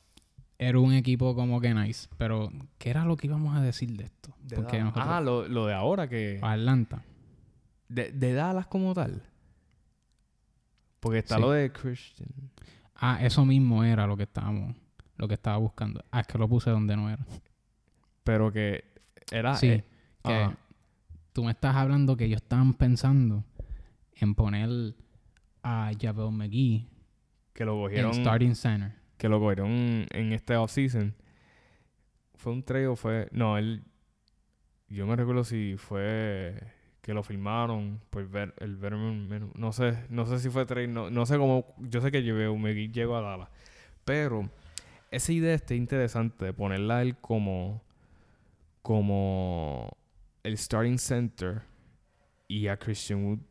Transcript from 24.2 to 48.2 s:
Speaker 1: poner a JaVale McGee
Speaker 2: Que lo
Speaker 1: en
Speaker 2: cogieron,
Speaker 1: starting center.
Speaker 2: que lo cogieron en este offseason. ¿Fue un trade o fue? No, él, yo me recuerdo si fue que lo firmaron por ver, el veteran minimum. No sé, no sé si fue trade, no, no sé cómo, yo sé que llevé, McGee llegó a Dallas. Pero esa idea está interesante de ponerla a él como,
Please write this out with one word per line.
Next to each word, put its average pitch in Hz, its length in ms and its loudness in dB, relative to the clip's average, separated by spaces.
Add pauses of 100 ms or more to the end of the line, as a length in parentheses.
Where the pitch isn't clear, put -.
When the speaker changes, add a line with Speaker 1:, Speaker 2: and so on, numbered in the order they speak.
Speaker 1:
poner 107 340 2 (960)
a 113 360 -2
JaVale 110 320 -2
McGee 107 560 0 (680)
Speaker 2:
Que 113 120 -6
lo 107 120 -2
Speaker 1:
en 104 40 -2
Speaker 2:
cogieron, 113 320 0
Speaker 1:
starting 120 420 4
center. 104 380 -2 (240)
Speaker 2:
que 113 100 -2
lo 107 120 4
cogieron 107 720 0
en 110 220 -2
este 113 220 -2
offseason. 113 600 0 (1200)
¿Fue 120 180 -6
un 131 100 -6
trade 135 240 0
o 127 80 0
fue? 113 360 -2
No, 107 260 2
él, 107 260 -2 (1040)
yo 101 200 -6
me 117 80 2
recuerdo 123 280 2
si 110 340 -4
fue 101 840 -4 (420)
que 107 140 -6
lo 104 80 -2
firmaron 107 760 -4 (120)
por 98 180 -8
ver, 101 300 -6
el 101 180 -8
veteran 104 500 -4
minimum. 104 280 -8
No 110 160 -4
sé, 117 260 0 (120)
no 117 180 -2
sé 127 120 0
si 127 100 -2
fue 127 180 0
trade, 123 200 -2
no, 117 220 -4
no 120 160 2
sé 143 120 4
cómo, 131 280 4 (140)
yo 120 220 -4
sé 135 100 2
que 135 100 2
llevé, 110 340 0
McGee 107 360 -2
llegó 117 260 -2
a 113 40 -2
Dallas. 95 280 -8 (560)
Pero 127 440 -2 (600)
esa - 240 -2
idea 165 220 2
está 131 180 -4
interesante 120 720 0
de 92 80 -4
ponerla 101 440 0
a 123 40 2
él 123 160 0
como, 101 640 -2 (1000)